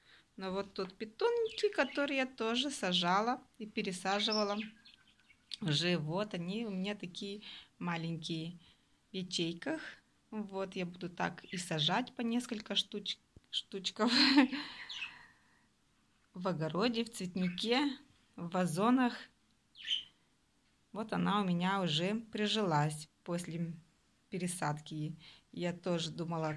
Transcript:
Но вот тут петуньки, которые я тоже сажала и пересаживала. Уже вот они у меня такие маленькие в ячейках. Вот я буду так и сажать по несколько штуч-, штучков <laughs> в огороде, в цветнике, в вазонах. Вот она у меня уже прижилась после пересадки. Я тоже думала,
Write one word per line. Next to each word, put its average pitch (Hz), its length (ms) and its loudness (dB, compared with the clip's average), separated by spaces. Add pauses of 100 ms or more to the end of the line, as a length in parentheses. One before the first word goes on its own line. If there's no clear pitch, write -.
(360)
Но 190 160 -4
вот 196 220 -2
тут 185 240 -6
петуньки, 440 720 2
которые 277 480 0
я 262 80 2
тоже 247 440 0
сажала 190 720 2 (160)
и 214 80 -8
пересаживала. 208 920 0 (1040)
Уже 170 360 2
вот 175 360 -2
они 190 320 -4
у 208 60 -6
меня 190 240 -2
такие 202 480 -10 (340)
маленькие 165 800 -4 (540)
в - 40 -8
ячейках. 185 640 -2 (520)
Вот 196 440 -4
я 185 100 -2
буду 175 240 -6
так 175 340 -2
и - 140 -8
сажать 175 580 2
по 247 60 -6
несколько 233 520 -2
штуч-, - 460 -2 (320)
штучков 214 600 0
<laughs> - 2250 2
в 180 140 -4
огороде, 180 560 0
в 226 80 -8
цветнике, 196 800 0 (440)
в 170 140 -8
вазонах. 202 640 4 (1800)
Вот 214 200 -4
она 185 280 2
у 196 40 0
меня 185 360 2
уже 175 340 2
прижилась 208 920 0 (160)
после 170 500 -4 (560)
пересадки. 156 840 -4 (360)
Я 175 220 -2
тоже 170 360 -2
думала, 160 480 -2